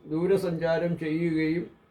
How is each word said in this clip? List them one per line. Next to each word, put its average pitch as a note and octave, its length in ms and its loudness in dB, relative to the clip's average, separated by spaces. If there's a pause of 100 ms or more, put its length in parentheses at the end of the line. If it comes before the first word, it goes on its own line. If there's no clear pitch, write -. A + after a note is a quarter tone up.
ദൂരസഞ്ചാരം E3+ 920 0
ചെയ്യുകയും D#3+ 680 0 (240)